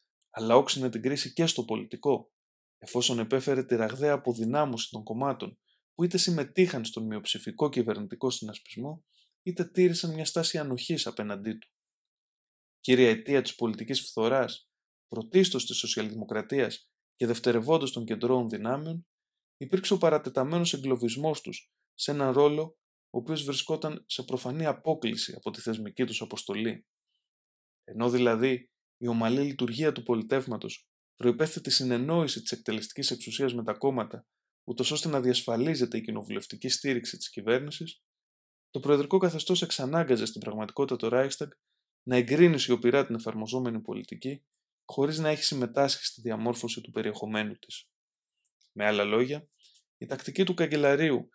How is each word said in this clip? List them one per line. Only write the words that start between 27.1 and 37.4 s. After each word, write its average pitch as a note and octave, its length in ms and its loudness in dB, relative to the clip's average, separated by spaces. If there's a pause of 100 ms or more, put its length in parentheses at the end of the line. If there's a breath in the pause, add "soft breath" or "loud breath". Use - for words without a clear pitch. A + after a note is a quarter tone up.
Ενώ A2+ 260 0
δηλαδή B2 600 2 (320)
η A#2+ 60 -4
ομαλή A#2 340 2
λειτουργία C#3 500 0
του A#2+ 120 -4
πολιτεύματος A#2 840 -2 (260)
προϋπέθετε C3 440 2
τη - 100 -6
συνεννόηση C3 720 2
της - 100 -6
εκτελεστικής - 600 -4
εξουσίας A#2+ 420 -2
με A#2 100 -4
τα A2 100 -2
κόμματα, A#2+ 540 -2 (360)
ούτως B2+ 280 -2
ώστε D3+ 180 -2
να C#3 120 2
διασφαλίζεται B2 760 2
η A2 40 -4
κοινοβουλευτική G#2+ 680 -8
στήριξη B2+ 480 -2
της - 120 -10
κυβέρνησης, C3 760 -4 (640)